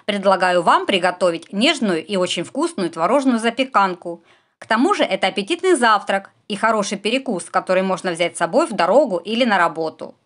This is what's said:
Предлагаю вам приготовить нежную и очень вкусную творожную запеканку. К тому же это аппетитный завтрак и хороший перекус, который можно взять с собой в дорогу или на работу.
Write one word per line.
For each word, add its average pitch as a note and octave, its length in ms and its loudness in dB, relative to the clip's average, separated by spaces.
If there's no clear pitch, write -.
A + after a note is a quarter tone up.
Предлагаю F#3 560 2
вам D#4 240 2
приготовить F3+ 640 -2
нежную G#3+ 500 0
и G3+ 140 -6
очень F3+ 260 -2
вкусную C4 460 -4
творожную A#3 500 0
запеканку. G3 880 -2
К - 60 -20
тому C4+ 300 2
же D#4 100 2
это F#3+ 220 0
аппетитный D#4+ 480 0
завтрак G#3 560 2
и G3+ 80 -6
хороший A3 400 0
перекус, A#3+ 540 -4
который F#3 320 0
можно F#3 300 -2
взять E3+ 240 -2
с - 20 -8
собой F#3+ 280 0
в A#3+ 60 -8
дорогу G3 460 2
или A3+ 260 -2
на G3+ 140 2
работу. D#3+ 560 -4